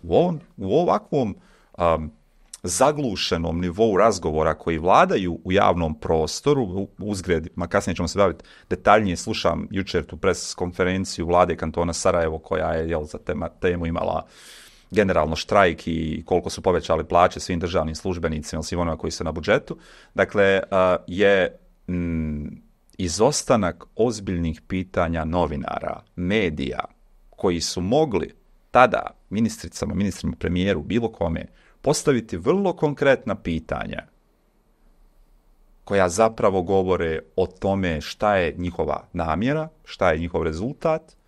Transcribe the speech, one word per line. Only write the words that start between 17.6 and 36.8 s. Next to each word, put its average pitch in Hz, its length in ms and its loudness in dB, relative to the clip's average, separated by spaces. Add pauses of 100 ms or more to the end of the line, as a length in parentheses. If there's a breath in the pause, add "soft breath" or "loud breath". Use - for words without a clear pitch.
službenicima, 80 680 -6
svim 87 160 -4
onima 82 180 -2
koji 80 140 -6
su - 120 -8
na 80 80 -4
budžetu. 82 460 -2 (360 loud breath)
Dakle, 98 480 4 (100)
a, 92 240 4 (120)
je, 95 500 4 (300)
mm, 80 600 -4 (500)
izostanak 98 840 0 (120)
ozbiljnih 98 720 -2
pitanja 85 580 -2
novinara, 78 760 -4 (140)
medija, 85 640 -2 (500)
koji 85 320 -2
su - 200 -6
mogli 107 520 0 (380)
tada 123 300 6 (280)
ministricama, 98 640 -4
ministrima, 90 460 -2
premijeru, 87 440 0
bilo 110 280 -2
kome, 80 340 -4 (360 soft breath)
postaviti 127 560 0
vrlo 175 360 0
konkretna 139 600 0
pitanja - 720 -6 (1800)
koja 95 260 2
zapravo 104 520 2
govore 87 580 0 (160)